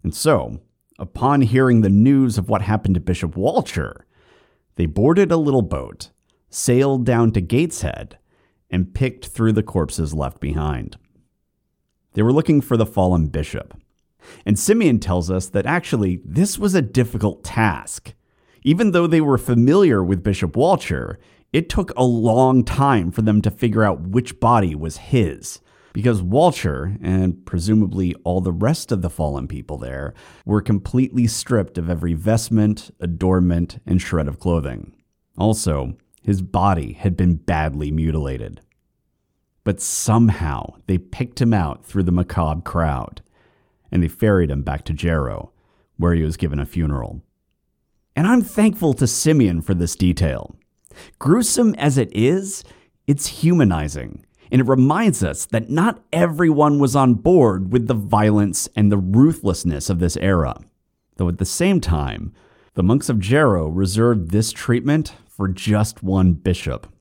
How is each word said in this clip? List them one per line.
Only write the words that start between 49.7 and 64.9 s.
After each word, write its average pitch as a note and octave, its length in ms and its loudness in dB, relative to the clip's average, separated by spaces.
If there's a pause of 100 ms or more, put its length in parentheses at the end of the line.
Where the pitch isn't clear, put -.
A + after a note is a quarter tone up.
this F2 220 -2
detail. D#2+ 640 0 (600)
Gruesome A3 560 2
as C#3 220 0
it A#2 160 0
is, F3+ 520 0 (420)
it's C#3+ 200 0
humanizing, E2 1000 0 (260)
and B2+ 80 4
it B2 80 2
reminds C#3+ 560 2
us C#2+ 220 -6
that A2 240 -4
not G3 420 -2
everyone D3+ 680 2
was C3+ 180 2
on C3 160 4
board A2 580 2
with A#2 160 0
the C3 60 0
violence G#2 840 0
and G#2 160 4
the G2+ 60 2
ruthlessness F#2+ 920 2
of F2 100 0
this E2+ 180 0
era. E2+ 420 0 (560)
Though F2+ 140 -2
at F2 80 -4
the G2 80 -2
same F#3 340 0
time, C#2+ 540 -4 (400)
the F#2 100 -2
monks B2 240 2
of A#2 120 0
Jarrow G2 500 2
reserved F#2+ 600 0
this G#2+ 200 0
treatment C3+ 640 -2 (160)